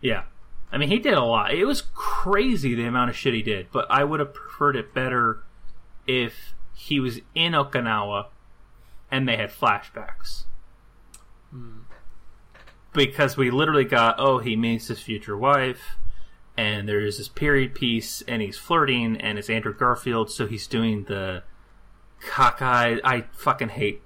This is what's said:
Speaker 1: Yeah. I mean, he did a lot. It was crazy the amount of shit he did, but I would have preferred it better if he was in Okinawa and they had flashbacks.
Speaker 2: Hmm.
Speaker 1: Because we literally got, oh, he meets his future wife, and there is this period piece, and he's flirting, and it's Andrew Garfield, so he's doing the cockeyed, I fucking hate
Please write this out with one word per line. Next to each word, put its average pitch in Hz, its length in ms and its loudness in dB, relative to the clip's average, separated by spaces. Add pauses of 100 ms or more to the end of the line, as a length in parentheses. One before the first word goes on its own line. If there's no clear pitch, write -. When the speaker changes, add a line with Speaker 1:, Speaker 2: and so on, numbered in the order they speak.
Speaker 1:
Yeah. 110 220 0 (480)
I - 60 -2
mean, 147 120 0
he 214 100 2
did 247 140 2
a 139 100 4
lot. 113 300 2
It 175 120 2
was 277 160 0 (120)
crazy 202 800 2
the 117 100 -2
amount 123 240 2
of 120 60 -4
shit 131 180 0
he 110 80 0
did, 101 300 -2
but - 180 -2
I 139 140 4
would 151 160 0
have 143 140 -2
preferred - 420 0
it 113 180 -6
better 123 500 0 (640)
if 123 460 -2 (200)
he - 260 -2
was 123 200 -2 (140)
in 165 200 0
Okinawa 110 760 0 (840)
and 131 160 0
they 117 100 0
had 104 140 -6
flashbacks. - 920 -2 (1080)
Speaker 2:
Hmm. 117 280 -12 (1120)
Speaker 1:
Because 135 440 2
we 123 140 2
literally 147 340 4
got, 117 340 4
oh, 131 200 4
he 117 160 -2
meets 113 320 0
his 113 140 -8
future 104 360 -8
wife, 131 600 0 (600)
and 104 300 -2
there 104 140 0
is 104 160 -2
this - 100 -10
period 143 480 0
piece, 117 460 -2
and 117 200 -4
he's 98 160 -6
flirting, 123 600 2
and 107 200 -4
it's 104 120 -10
Andrew 110 260 -2
Garfield, 120 560 0
so 117 160 -4
he's 104 180 -8
doing 113 380 0
the 95 400 -6 (800)
cockeyed, 120 840 4
I 123 300 2
fucking 127 360 -2
hate 104 360 -2